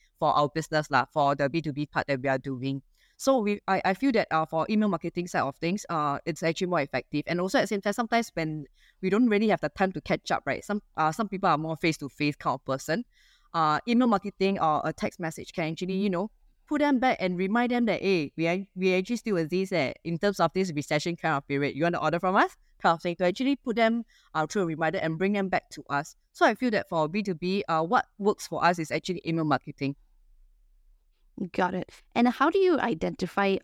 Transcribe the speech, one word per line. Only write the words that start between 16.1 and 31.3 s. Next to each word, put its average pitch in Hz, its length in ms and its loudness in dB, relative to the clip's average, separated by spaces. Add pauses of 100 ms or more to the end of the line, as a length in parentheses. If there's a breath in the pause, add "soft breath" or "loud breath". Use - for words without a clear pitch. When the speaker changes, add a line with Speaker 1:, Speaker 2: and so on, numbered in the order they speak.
Speaker 1:
put 294 140 0
them 285 180 4
back 247 220 2
and 180 180 0
remind 226 340 2
them 240 140 2
that, 190 160 0
"Hey, 175 360 2
we 160 100 0
ac-, 185 280 -2
we 185 200 2
actually 190 220 0
still 214 200 -2
exist, 175 360 0
eh, 147 200 0 (100)
in 165 140 -4
terms 202 220 0
of 165 160 2
this 190 180 0
recession 151 420 -2
kind 160 200 -2
of 139 120 -4
period. 139 280 -2
You 139 80 -2
want 170 100 2
to 165 80 -4
order 156 180 0
from 185 160 0
us?" 294 220 2 (240)
kind 170 140 4
of 165 80 -8
thing, 175 140 -2
to 185 80 0
actually 254 300 0
put 240 200 -6
them, 226 280 2 (300 soft breath)
uh, 156 140 0
through 202 160 0
a - 20 0
reminder 160 320 -2
and 160 220 -2
bring 196 140 2
them 196 140 0
back 185 220 -4
to - 220 -16
us. 143 240 -4 (180)
So - 140 0
I 226 80 2
feel 247 160 0
that - 180 -2
for 156 180 2
B 185 140 -4
two 196 140 -4
B, 185 320 -2
uh, 160 160 0
what 185 240 0 (100)
works 202 300 0
for - 180 -2
us 175 140 2
is 160 100 -6
actually 165 380 -4
email 165 180 0
marketing. 139 500 -2 (1600)